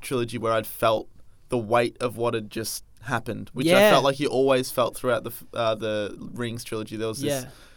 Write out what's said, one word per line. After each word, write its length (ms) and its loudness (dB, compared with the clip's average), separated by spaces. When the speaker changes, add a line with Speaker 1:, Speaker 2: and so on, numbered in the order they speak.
Speaker 1:
trilogy 380 -4
where 140 0
I'd 140 0
felt 420 0
the 80 2
weight 420 2
of 160 -2
what 180 0
had 160 -6
just 340 -8
happened, 500 -6
which 140 -2
I 40 4
Speaker 2:
Yeah. 200 8
Speaker 1:
felt 140 6
like 160 2
you 80 0
always 420 2
felt 260 0
throughout 280 0
the 60 -8
f-, 140 -14
uh, 200 0
the 460 -4
Rings 420 -8
trilogy. 340 -8
There 120 -4
was 120 -6
this, 220 -2
Speaker 2:
Yeah. 80 -14